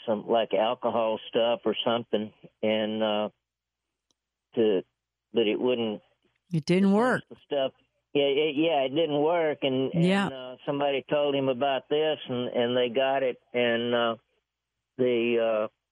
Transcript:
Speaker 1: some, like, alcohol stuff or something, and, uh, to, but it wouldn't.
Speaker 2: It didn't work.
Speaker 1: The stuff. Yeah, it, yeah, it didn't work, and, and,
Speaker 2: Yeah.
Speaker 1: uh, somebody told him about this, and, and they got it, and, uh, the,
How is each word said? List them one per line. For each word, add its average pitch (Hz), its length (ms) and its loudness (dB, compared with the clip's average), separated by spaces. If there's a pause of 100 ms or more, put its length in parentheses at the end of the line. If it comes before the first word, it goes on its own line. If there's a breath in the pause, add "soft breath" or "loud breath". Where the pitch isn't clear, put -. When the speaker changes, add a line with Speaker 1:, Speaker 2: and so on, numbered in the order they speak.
Speaker 1:
some, 107 220 -2
like, 113 260 0
alcohol 110 680 -2 (100)
stuff 117 360 0
or 107 100 0 (100)
something, 113 460 -2 (300)
and, 110 400 -2
uh, 107 280 0 (1300)
to, 107 280 2 (500)
but 113 140 2
it 104 120 0
wouldn't. 117 420 -2 (520)
Speaker 2:
It 160 120 -2
didn't 190 260 4
work. 214 380 2
Speaker 1:
The 120 60 -18 (100)
stuff. 135 260 -2 (420)
Yeah, 143 120 2
it, 143 300 0
yeah, 156 260 0
it 135 80 0
didn't 147 300 0
work, 156 440 0
and, 131 320 0
and, 170 100 2
Speaker 2:
Yeah. 196 220 0
Speaker 1:
uh, 127 360 -12
somebody 143 460 -2
told 147 240 2
him 135 160 0
about 135 400 -2
this, 151 300 0 (100)
and, 123 200 -4
and 123 280 0
they 123 120 2
got 135 340 0
it, 123 160 -2 (120)
and, 120 440 2
uh, 117 200 2 (840)
the, 117 720 2 (220)